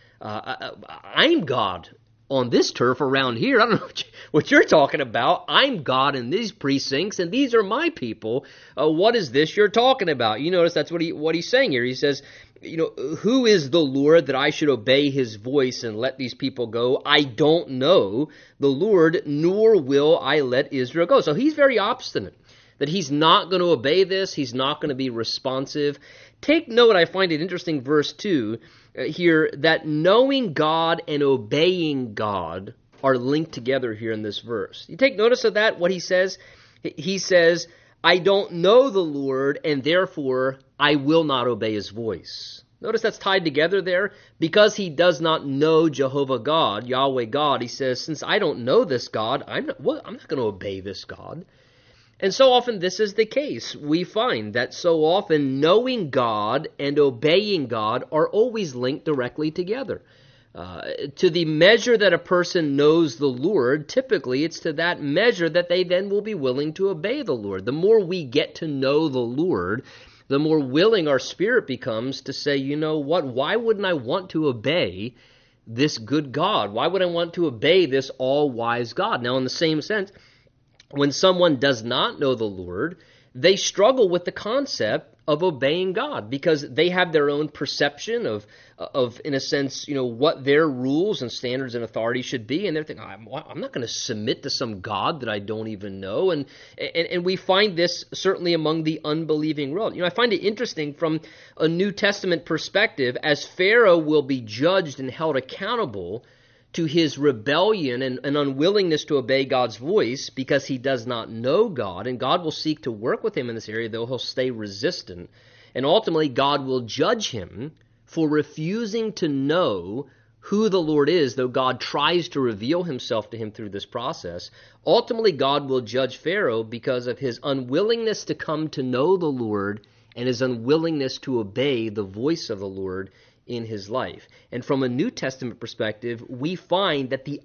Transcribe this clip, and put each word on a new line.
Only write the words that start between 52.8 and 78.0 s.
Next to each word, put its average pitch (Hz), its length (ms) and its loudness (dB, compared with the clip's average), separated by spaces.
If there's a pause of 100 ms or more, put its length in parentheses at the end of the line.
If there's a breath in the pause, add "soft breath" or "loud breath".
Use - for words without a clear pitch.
is 208 140 -2
the 220 140 2
case. 220 500 -6
We 151 280 0
find 147 500 -2
that 120 180 -2
so 165 320 2
often 156 560 2
knowing 214 480 4
God 120 600 0 (100)
and 143 200 -2
obeying 151 680 2
God 113 440 -2
are 156 160 2
always 208 480 0
linked 127 300 -4
directly 151 460 -2
together. 185 500 -6 (540 soft breath)
Uh, 90 260 -12 (360)
to 185 120 4
the 165 160 0
measure 208 540 4
that 190 160 4
a 165 40 2
person 175 560 0
knows 147 440 4
the 143 80 0
Lord, 139 600 2
typically 165 580 0
it's 160 160 -8
to 165 140 -4
that 165 280 -2
measure 170 480 2
that 175 180 0
they 185 160 2
then 180 240 0
will 202 140 -2
be 214 120 -6
willing 143 400 -2
to 190 140 0
obey 196 340 -4
the 175 120 -2
Lord. 98 320 -6
The 123 60 -2
more 196 300 4
we 175 220 -4
get 135 320 -2
to 170 100 -8
know 143 440 2
the 131 80 -2
Lord, 123 640 -2 (460 loud breath)
the 135 100 2
more 156 200 2
willing 156 500 2
our 135 100 4
spirit 214 480 0
becomes 127 560 -6
to - 100 -10
say, 143 240 -2
"You 139 200 -4
know 156 200 -2
what? 151 300 0
Why 135 300 -2
wouldn't 220 280 0
I 185 80 0
want 165 380 -4
to 156 180 0
obey 117 680 -2 (500 soft breath)
this 131 320 -2
good 131 340 -4
God? 147 400 0
Why 120 140 0
would 185 160 0
I 180 40 0
want 170 280 -4
to 175 120 0
obey 147 380 4
this 135 320 0